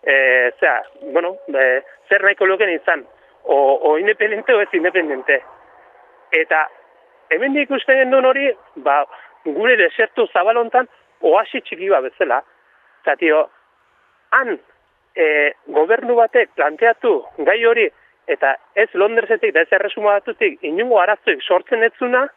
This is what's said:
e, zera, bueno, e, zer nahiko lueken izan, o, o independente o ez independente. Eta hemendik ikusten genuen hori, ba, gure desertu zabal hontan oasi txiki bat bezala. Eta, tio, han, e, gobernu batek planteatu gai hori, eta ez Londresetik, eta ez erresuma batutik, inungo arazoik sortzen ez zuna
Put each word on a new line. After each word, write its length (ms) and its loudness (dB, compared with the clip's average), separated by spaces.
e, 580 2
zera, 220 0
bueno, 340 -4
e, 340 0
zer 140 0
nahiko 240 0
lueken 280 0
izan, 300 -4
o, 140 0
o 80 2
independente 560 0
o 60 2
ez 120 -2
independente. 680 -2
Eta 340 -2
hemendik 380 -2
ikusten 360 0
genuen 260 2
hori, 200 0
ba, 160 2
gure 320 0
desertu 560 0
zabal 280 0
hontan 280 -2
oasi 400 0
txiki 300 -8
bat 160 2
bezala. 360 -2
Eta, 180 -2
tio, 220 2
han, 240 0
e, 100 2
gobernu 500 0
batek 400 2
planteatu 640 0
gai 260 0
hori, 240 2
eta 280 0
ez 200 0
Londresetik, 580 0
eta 120 2
ez 140 -2
erresuma 400 -2
batutik, 460 -4
inungo 360 0
arazoik 420 0
sortzen 420 0
ez 140 0
zuna 280 0